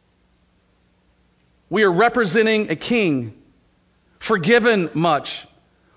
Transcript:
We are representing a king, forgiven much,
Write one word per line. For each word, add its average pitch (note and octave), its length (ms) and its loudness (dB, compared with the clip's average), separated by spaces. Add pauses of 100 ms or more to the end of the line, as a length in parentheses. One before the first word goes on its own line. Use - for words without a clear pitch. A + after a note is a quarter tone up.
(1700)
We G#3 140 0
are G3 80 4
representing G#3+ 800 0
a D#3+ 40 -4
king, D3 640 -2 (800)
forgiven G#3+ 760 2
much, D#3 520 -2 (500)